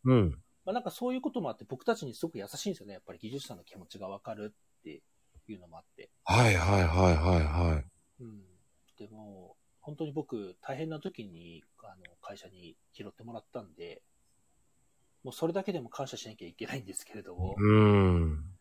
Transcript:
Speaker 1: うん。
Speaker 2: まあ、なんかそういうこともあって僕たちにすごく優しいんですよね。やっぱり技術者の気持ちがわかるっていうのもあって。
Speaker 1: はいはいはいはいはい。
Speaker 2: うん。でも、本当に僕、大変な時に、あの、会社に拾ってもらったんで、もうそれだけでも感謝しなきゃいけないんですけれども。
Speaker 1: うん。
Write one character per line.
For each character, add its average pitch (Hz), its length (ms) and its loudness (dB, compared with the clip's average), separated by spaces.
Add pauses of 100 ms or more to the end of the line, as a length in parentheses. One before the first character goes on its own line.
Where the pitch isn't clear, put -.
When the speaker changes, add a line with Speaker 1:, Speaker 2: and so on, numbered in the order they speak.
Speaker 1:
う 131 100 6
ん。 90 280 2 (220)
Speaker 2:
ま - 60 -6
あ、 - 20 -2
な 240 80 -2
ん - 20 -14
か - 80 -6
そ - 180 -6
う 254 60 -2
い 262 40 -4
う - 20 -6
こ 294 100 -4
と 247 100 -6
も 143 100 -4
あ - 20 -8
っ - 40 -10
て - 120 -18
僕 - 160 -10
た - 120 0
ち 151 100 -10
に 117 80 -10
す - 120 -8
ご 165 60 -6
く 117 60 -10
優 98 100 -8
し - 180 -8
い 202 40 -2
ん - 20 -4
で - 60 -8
す - 20 -20
よ 101 60 -20
ね。 101 80 -16
や 92 60 -18
っ - 60 -20
ぱ - 60 -16
り - 60 -16
技 107 120 -12
術 135 160 -10
者 107 100 -16
の 87 80 -20
気 - 140 -20
持 90 80 -20
ち - 120 -20
が 95 100 -10
わ 98 120 -10
か 113 140 -10
る 104 200 -12 (260)
っ - 20 -20
て 78 200 -16 (440)
い 110 80 -12
う 92 40 -16
の 87 100 -20
も 85 80 -20
あ - 40 -18
っ - 40 -20 (120)
て。 - 140 -20 (140)
Speaker 1:
は 117 260 6
い - 40 4
は 90 240 4
い 92 60 6
は 90 260 6
い 82 60 6
は 87 200 4
い 80 80 4
は 82 360 2
い。 - 420 -16
Speaker 2:
う - 20 -16
ん。 107 180 -18 (560)
で 107 100 -16
も、 104 480 -20 (240)
本 147 160 -14
当 160 80 -4
に 147 80 -6
僕、 120 480 -6
大 135 160 -8
変 160 140 -6
な 156 100 -8
時 185 240 -10
に、 85 400 -20 (180)
あ 98 140 -20
の、 90 60 -20 (180)
会 101 160 -14
社 92 120 -20
に 87 280 -20 (160)
拾 104 160 -16
っ 92 40 -18
て 113 120 -20
も 120 80 -16
ら 113 80 -14
っ - 100 -20
た 120 120 -12
ん 85 120 -20
で、 85 280 -16 (1200)
も 127 80 -12
う - 20 -14
そ - 140 -4
れ 170 80 -2
だ 190 100 -4
け 208 80 -6
で 170 80 -4
も 120 80 -12
感 - 180 -8
謝 127 120 -12
し - 100 -14
な 113 80 -18
き - 80 -18
ゃ 85 40 -16
い - 40 -20
け 110 140 -12
な - 80 -8
い 131 80 -8
ん - 20 -16
で 95 80 -16
す - 140 -12
け - 80 -20
れ 107 80 -12
ど 92 120 -16
も。 90 240 -6
Speaker 1:
う 104 140 6
ん。 95 640 8 (260)